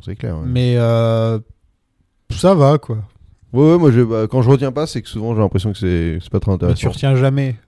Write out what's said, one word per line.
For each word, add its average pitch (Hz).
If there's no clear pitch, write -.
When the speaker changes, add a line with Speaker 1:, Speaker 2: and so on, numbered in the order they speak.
Speaker 1:
c'est 95
clair, 107
ouais. 80
Speaker 2:
Mais, 123
euh, 113
ça 180
va, 147
quoi. 117
Speaker 1:
Ouais, 147
ouais, 175
moi, 160
je, 120
bah, 110
quand 127
je 117
retiens 135
pas, 147
c'est 120
que -
souvent, 113
j'ai 107
l'impression 98
que 95
c'est, 85
c'est -
pas -
très 101
Speaker 2:
Mais -
Speaker 1:
intéressant. 87
Speaker 2:
tu -
retiens 135
jamais. 135